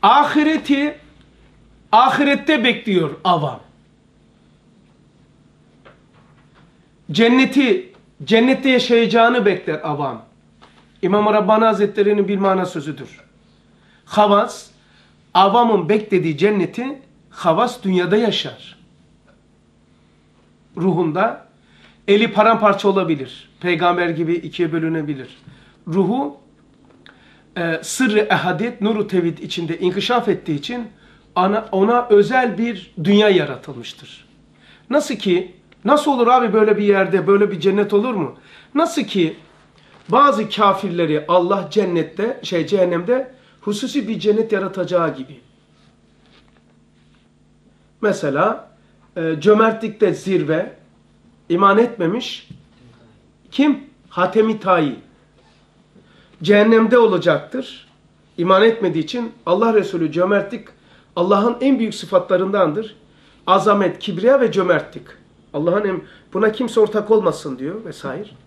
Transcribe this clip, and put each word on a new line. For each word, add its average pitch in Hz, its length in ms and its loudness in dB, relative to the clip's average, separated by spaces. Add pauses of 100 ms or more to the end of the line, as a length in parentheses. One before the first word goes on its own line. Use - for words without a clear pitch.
Ahireti, 294 960 2 (920)
ahirette 285 720 2
bekliyor 196 460 0 (140)
avam. 151 360 0 (3500)
Cenneti, 247 800 2 (300)
cennette 262 460 2
yaşayacağını 233 760 2
bekler 170 380 -2
avam. 139 420 -6 (760)
İmam-ı 208 320 2
Rabbani 214 320 4
Hazretleri'nin 208 640 2
bilmana 190 380 0
sözüdür. 147 560 -12 (840)
Havas, 208 640 0 (640)
avamın 196 560 2
beklediği 180 480 -2
cenneti 214 640 -2 (280)
havas 240 540 -2
dünyada 185 340 0
yaşar. - 600 -4 (2000)
Ruhunda 175 680 -2 (640)
eli 208 240 2
paramparça 214 580 2
olabilir. 165 600 -4 (120)
Peygamber 175 480 0
gibi 165 240 -4
ikiye 165 380 -4
bölünebilir. 156 680 -6 (500)
Ruhu, 196 500 -2 (1200)
e, 165 260 -4
sırrı 214 360 0
ehadiyet, 190 640 -2
nuru 208 260 -2
tevhid 170 300 -2
içinde 165 420 -8
inkişaf 202 480 -2
ettiği 185 280 -2
için 240 320 -8 (480)
ana, 202 360 0
ona 233 380 2
özel 214 480 2
bir 233 360 -6 (100)
dünya 202 260 4
yaratılmıştır. 135 960 -6 (640)
Nasıl 285 260 -2
ki, 185 400 -2 (300)
nasıl 294 260 2
olur 240 160 2
abi 240 260 2
böyle 214 240 2
bir 208 60 -2
yerde, 190 440 2
böyle 202 240 4
bir 185 80 -8
cennet 196 340 0
olur 226 200 0
mu? 156 220 -6 (400)
Nasıl 320 280 0
ki 185 320 -2 (760)
bazı 226 400 2
kafirleri 175 800 0
Allah 180 440 0
cennette, 190 720 -2
şey, 165 240 -4
cehennemde 190 640 -2 (300)
hususi 208 460 -6
bir 208 120 -6
cennet 214 320 0
yaratacağı 175 640 -2
gibi. 131 240 -16 (2500)
Mesela, 185 680 -2 (480)
e, 160 220 -4
cömertlikte 214 720 2
zirve, 165 600 -2 (760)
iman 196 280 4
etmemiş. 226 720 -4 (1040)
Kim? 285 320 0 (260)
Hatemi 214 500 0
Tayi. 160 360 0 (1500)
Cehennemde 220 540 4
olacaktır. 196 880 0 (500)
İman 190 260 2
etmediği 196 400 0
için 226 280 -8 (140)
Allah 214 280 2
Resulü 170 380 0
cömertlik 190 560 -2 (480)
Allah'ın 202 460 0
en 262 180 2
büyük 220 160 -4
sıfatlarındandır. 185 1000 -2 (520)
Azamet, 196 520 2
kibriya 220 420 2
ve 233 100 0
cömertlik. 180 520 -2 (500)
Allah'ın 170 320 -2
em-, 185 180 -4 (300)
buna 214 180 0
kimse 226 280 -4
ortak 208 320 0
olmasın 160 480 -2
diyor 185 260 -10
vesaire. 143 440 -12 (180)